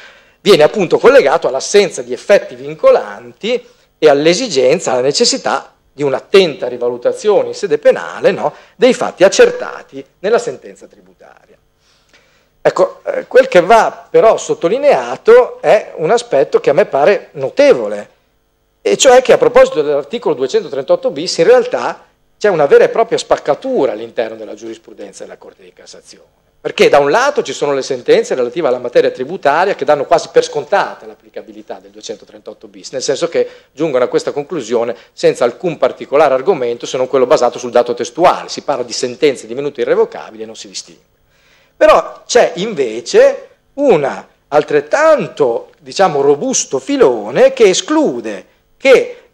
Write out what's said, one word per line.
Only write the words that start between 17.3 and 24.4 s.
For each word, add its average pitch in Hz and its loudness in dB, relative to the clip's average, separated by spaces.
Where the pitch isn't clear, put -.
notevole, 127 0
e 202 0
cioè 262 6
che 220 2
a - 4
proposito 170 2
dell'articolo 147 -4
duecentotrentotto 147 -2
bis 160 -8
in 165 0
realtà 170 0
c'è 208 0
una 160 2
vera 208 6
e 156 2
propria 190 -2
spaccatura 151 -2
all'interno 110 -8
della 107 -16